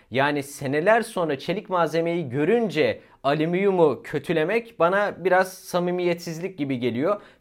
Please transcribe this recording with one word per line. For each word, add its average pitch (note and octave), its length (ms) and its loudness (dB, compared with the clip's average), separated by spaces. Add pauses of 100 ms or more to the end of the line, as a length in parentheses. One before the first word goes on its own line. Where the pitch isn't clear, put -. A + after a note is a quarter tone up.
(100)
Yani C#3+ 320 0
seneler D3+ 600 0
sonra E3 360 -4
çelik F#3 320 -6
malzemeyi E3 580 0
görünce D3+ 720 0 (240)
alüminyumu E3 800 2
kötülemek E3+ 760 -2
bana F3+ 460 2
biraz F#3 280 4
samimiyetsizlik F3 1080 -4
gibi C#3 200 -2
geliyor. B2+ 420 0 (200)